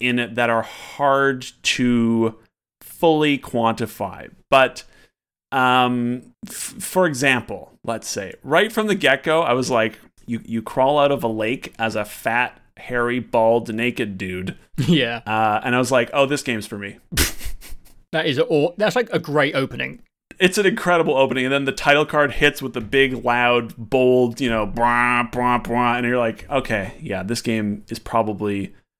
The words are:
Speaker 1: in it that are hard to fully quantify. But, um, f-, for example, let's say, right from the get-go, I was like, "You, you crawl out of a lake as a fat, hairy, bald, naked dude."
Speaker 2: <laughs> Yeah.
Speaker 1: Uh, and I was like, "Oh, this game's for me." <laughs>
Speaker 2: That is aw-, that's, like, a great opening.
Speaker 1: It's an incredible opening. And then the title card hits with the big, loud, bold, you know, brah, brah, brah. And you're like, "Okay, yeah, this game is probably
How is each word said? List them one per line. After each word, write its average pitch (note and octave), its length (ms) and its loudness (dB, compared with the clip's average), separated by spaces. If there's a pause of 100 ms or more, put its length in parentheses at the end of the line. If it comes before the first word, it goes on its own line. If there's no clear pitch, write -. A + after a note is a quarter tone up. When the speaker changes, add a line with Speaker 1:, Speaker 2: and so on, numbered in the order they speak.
Speaker 1:
in B2 180 0
it A#2 160 -4
that A#2 160 0
are A2+ 120 2
hard C#3 840 0 (160)
to A2+ 720 2 (460)
fully D3+ 580 2
quantify. A2+ 920 -4 (180)
But, C3 320 4 (720)
um, B2+ 800 0 (160)
f-, - 300 -12
for F#3 280 0
example, B2+ 800 -2
let's A2+ 240 -8
say, F#2+ 340 -8
right F#3 300 2
from A3 140 -2
the G3+ 80 2
get-go, D#3 480 2
I B2+ 100 2
was C3 180 0
like, A2+ 280 0 (260)
"You, A#2 200 -8
you A2+ 180 -6
crawl C3+ 360 0
out C#3+ 140 4
of B2 100 -2
a A#2 60 0
lake A2 500 -4
as A2+ 160 -2
a G#2 120 -4
fat, - 520 -4 (200)
hairy, A#2+ 420 -2
bald, A2+ 540 2
naked A#2 420 -4
dude." F#2 460 -8
Speaker 2:
<laughs> - 160 -18
Yeah. A#2+ 480 2
Speaker 1:
Uh, A2 360 2
and B2 120 -2
I B2+ 40 2
was B2+ 140 0
like, A#2+ 220 2
"Oh, C#3 100 4
this C#3 180 -2
game's A2 240 -6
for G#2 120 -12
me." G2+ 200 -12 (180)
<laughs> - 120 2 (840)
Speaker 2:
That D#3 140 0
is C3+ 120 0
aw-, E3 380 2
that's, G3 180 0
like, A#3+ 160 0
a E3+ 80 0
great D3 360 0
opening. C3 480 -4 (360)
Speaker 1:
It's F#3 200 2
an G3 80 4
incredible E3 500 2
opening. C3 300 2
And C3 60 0
then C#3 120 0
the C3+ 80 -2
title D3 320 4
card D3 280 0
hits D3 280 0
with B2+ 140 -8
the B2 80 -6
big, B2+ 420 0
loud, A#2+ 540 0
bold, B2+ 600 2
you C3 120 0
know, A2 160 0
brah, A#2+ 640 2
brah, B2 320 0
brah. A#2+ 320 0
And B2 100 -2
you're B2 120 2
like, A2+ 320 -2
"Okay, A2+ 500 -2
yeah, F#2 220 -6
this A2+ 200 -6
game G#2+ 460 -2
is A#2 100 -10
probably G#2 760 -2 (260)